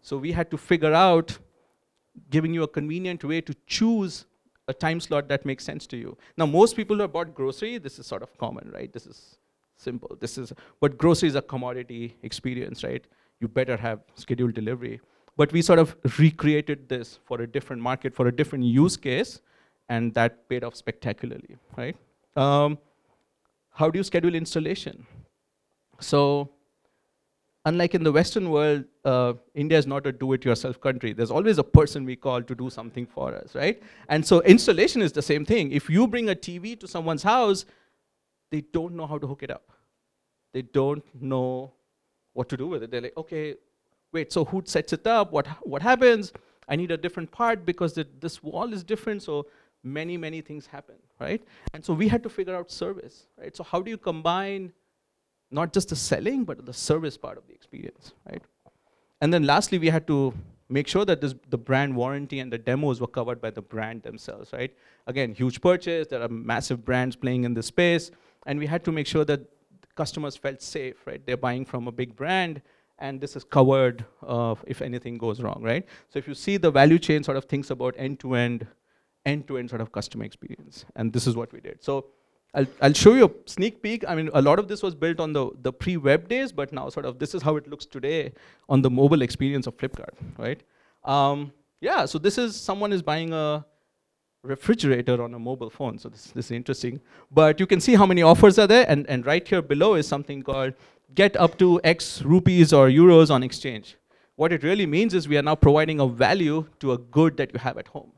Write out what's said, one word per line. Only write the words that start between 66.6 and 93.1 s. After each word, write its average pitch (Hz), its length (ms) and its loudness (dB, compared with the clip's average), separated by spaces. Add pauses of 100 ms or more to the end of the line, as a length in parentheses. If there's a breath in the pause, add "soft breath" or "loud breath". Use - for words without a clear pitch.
brands 127 320 -2
playing 127 280 -4
in 120 100 -2
this 113 140 -6
space, 170 420 0 (380 soft breath)
and 143 100 -6
we 147 80 -6
had 160 200 -6
to 170 60 -2
make 156 140 -4
sure 156 200 0
that 143 160 -2 (540)
customers 151 400 -8
felt 135 280 -10
safe, - 420 -12
right? - 220 -14
They're 127 100 -4
buying 127 260 -4
from 123 240 -10
a 120 40 -10
big 117 240 -10
brand, 165 480 -4 (340)
and 135 240 -12
this 139 140 -12
is 135 80 -14
covered, 131 600 2 (220)
uh, 117 300 -4 (100)
if 131 160 -10
anything 120 380 -10
goes 113 220 -6
wrong, 104 200 -8
right? 117 240 -4 (240 loud breath)
So - 80 -10
if 139 100 -10
you 147 60 -12
see 196 240 -4
the 165 140 2
value 147 260 8
chain 151 260 0
sort 135 140 -4
of 135 80 -8
thinks 139 240 -6
about 127 280 -4
end-to-end 123 680 -4 (600)
end-to-end 135 440 -6
sort 113 120 -8
of 113 100 -8
customer 107 340 -10
experience. - 600 -20 (100)
And 113 160 -4
this 120 160 -2
is 117 80 0
what 117 160 -10
we - 80 -20
did. - 240 -18
So 139 220 -6 (480)
I'll, 139 140 0 (140)
I'll 143 120 6
show 214 220 10
you 254 100 10
a - 240 -4
sneak 214 320 -6
peek. 220 260 -6
I 170 80 -2
mean, 160 180 -2
a 147 80 4
lot 151 180 4
of 202 80 -4
this 202 140 -8
was 180 140 -4
built 160 240 -2
on 156 140 -4
the, 135 160 -2 (120)
the 127 120 -4
pre-web 170 560 0
days, 254 220 -2
but 143 200 -8
now 135 180 -10
sort 139 160 -10
of 127 140 -10
this 151 160 -6
is 131 60 -6
how 151 160 2
it 143 100 -8
looks 143 180 -14
today 139 460 -6 (380 soft breath)
on 135 120 6
the 131 80 2
mobile 139 320 4
experience 135 460 -4
of - 100 -12
Flipkart, - 380 -12 (220)
right? 113 240 -8 (420)
Um, 143 480 0 (300)
yeah, 240 240 0
so 156 120 -8
this 196 200 0
is, 240 180 -4
someone 202 380 -4
is 180 80 -2
buying 165 320 -4